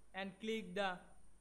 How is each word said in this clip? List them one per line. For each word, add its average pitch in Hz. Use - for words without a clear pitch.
and 190
click 220
the 196